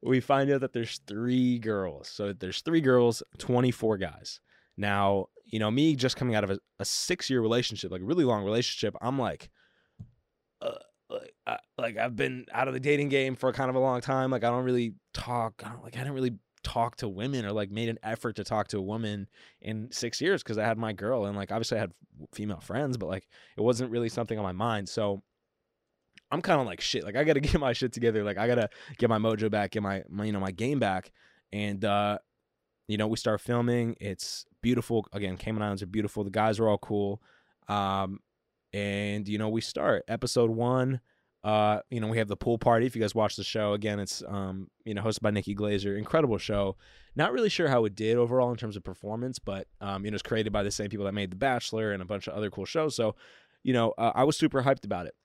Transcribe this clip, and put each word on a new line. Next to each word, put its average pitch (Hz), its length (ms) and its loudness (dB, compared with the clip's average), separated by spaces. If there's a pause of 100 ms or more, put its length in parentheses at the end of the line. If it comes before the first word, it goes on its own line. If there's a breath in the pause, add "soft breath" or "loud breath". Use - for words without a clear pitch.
we 123 200 4
find 135 280 2
out 139 120 4
that 131 100 -4
there's 117 340 -4
three 123 540 2
girls. 98 480 -2
So 101 240 -4
there's 92 300 -6
three 165 180 2
girls, 123 420 6 (160)
twenty-four 120 600 2
guys. 87 420 -8 (380 soft breath)
Now, 101 500 2 (180)
you 110 140 -4
know, 107 100 2
me 147 260 4
just 127 200 0
coming 123 180 0
out 107 100 2
of 98 80 -2
a, 98 80 -4 (200)
a 98 60 -4
six-year - 560 0
relationship, 110 500 0
like, 92 100 -6
a 92 40 -6
really 160 180 2
long 113 200 4
relationship, 107 580 0
I'm 131 180 -2
like, 98 300 -4 (1120 soft breath)
uh, - 180 -6 (300)
like, - 260 -10 (100)
I, - 120 -4 (200)
like, 117 200 -4
I've 117 180 -2
been 127 360 -2
out 127 160 0
of 131 60 -4
the 131 60 -2
dating 143 300 2
game 131 260 2
for 127 160 0
kind 131 180 0
of 127 60 0
a 131 40 4
long 127 220 2
time. 131 300 0
Like, 123 120 0
I 120 60 4
don't 123 140 0
really 123 300 0 (200)
talk, 117 500 -4
I 107 60 -12
don't, 113 140 -14
like, 117 120 -16
I 123 40 -8
didn't 135 160 -4
really 127 220 0 (260)
talk 117 340 -2
to 117 120 -4
women 117 360 -2
or, 101 60 -2
like, 104 180 -2
made 113 200 -2
an 113 120 -4
effort 113 360 -4
to 104 60 -6
talk 104 260 0
to 107 80 -2
a 98 40 0
woman 104 460 -4 (340 loud breath)
in 110 300 -8
six - 300 -6
years 180 200 2
'cause 107 160 -4
I 107 60 2
had 110 140 2
my 110 160 -2
girl, 104 320 -2
and, 101 100 -2
like, 98 160 -6
obviously 113 260 -2
I 107 40 0
had 95 100 -4 (420)
female 104 280 -6
friends, 127 360 -4
but, 113 120 -6
like, 95 180 -6 (300 loud breath)
it 104 40 -2
wasn't 120 300 2
really 117 180 0
something 113 300 -4
on 104 40 -4
my 92 100 -4
mind. 104 360 -2
So 101 320 -2 (1080)
I'm 160 100 -2
kinda 165 220 2
like, 92 180 -6
"Shit, 107 220 -2
like, 98 120 -6
I 135 100 4
gotta 151 160 4
<laughs> 151 160 2
get - 20 6
my 135 140 2
shit 117 200 -2
together. 113 300 2
Like, 101 160 -2
I 107 80 2
gotta 120 220 2 (280 loud breath)
get 117 100 2
my 110 120 4
mojo 110 320 2
back, 104 200 0
get 107 120 -2
my, 98 260 -2
my, 104 160 -4
you 107 60 -2
know, 101 80 -2
my 95 100 -2
game 117 300 -2
back." 95 320 0 (400 soft breath)
And, 101 340 -4
uh, 101 320 2 (680)
you 104 100 -2
know, 107 100 2
we 110 100 0
start 107 220 0
filming. 120 600 0
It's - 440 -8 (160)
beautiful. 117 520 2
Again, 98 240 -4
Cayman 110 240 -4
Islands 101 220 -2
are 92 40 -10
beautiful. 104 360 -2
The 98 80 -4
guys 107 280 2
are 113 80 4
all 104 120 4
cool. 101 420 -2 (460 soft breath)
Um, 98 520 0 (540)
and, 101 540 -2
you 104 100 -2
know, 107 100 0
we 113 140 0
start - 460 0
episode 117 420 2
one. 127 500 0 (440)
Uh, 107 360 4 (100)
you 120 100 -4
know, 110 80 -2
we 113 100 0
have 110 100 2
the 101 80 -2
pool 117 220 0
party. 117 280 6
If 127 100 -2
you 113 60 -2
guys 104 120 0
watch 107 220 2
the 98 80 -6
show, 104 300 0
again, 104 260 0
it's, - 280 -6
um, 95 420 -6 (160)
you 110 80 -4
know, 101 80 -4
hosted 107 200 -2
by 107 100 4
Nikki 101 240 0
Glazer. 101 420 0
Incredible 117 400 2
show. 101 400 -2 (380 soft breath)
Not 165 160 2
really 240 180 2
sure 170 180 2
how 127 180 4
it 101 100 -2
did 110 220 2
overall 123 340 4
in 117 60 -4
terms 107 180 -6
of 95 80 -10
performance, 113 560 -8
but, 98 280 -6 (120)
um, 98 240 -6
you 104 80 -2
know, 104 40 -4
it's 95 80 -4
created 110 280 0
by 104 120 2
the 101 80 0
same 104 180 -4
people 101 160 -4
that 98 80 0
made 101 180 -2
The 92 60 -10
Bachelor 113 540 0
and 98 100 -2
a 92 40 -8
bunch 98 220 -6
of - 60 -8
other 104 160 -2
cool 95 160 -8
shows. 156 300 -2
So, 107 200 0 (460 loud breath)
you 131 100 0
know, 117 260 4
uh, 113 180 2
I 120 80 4
was 147 120 4
super 139 280 2
hyped 135 200 2
about 95 220 -4
it. - 200 -12